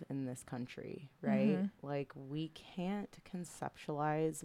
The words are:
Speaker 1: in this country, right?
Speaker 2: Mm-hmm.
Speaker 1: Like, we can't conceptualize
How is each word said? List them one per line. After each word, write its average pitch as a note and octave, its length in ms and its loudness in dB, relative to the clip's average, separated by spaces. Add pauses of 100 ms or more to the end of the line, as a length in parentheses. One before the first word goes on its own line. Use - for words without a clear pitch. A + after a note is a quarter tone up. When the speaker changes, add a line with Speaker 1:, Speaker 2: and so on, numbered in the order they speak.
(100)
Speaker 1:
in C3+ 160 0
this B2+ 160 -6
country, - 640 -6 (120)
right? - 380 6
Speaker 2:
Mm-hmm. G3 280 0
Speaker 1:
Like, C#3+ 300 0
we C#3+ 320 -4
can't F#3+ 680 -4 (160)
conceptualize D#3 1120 0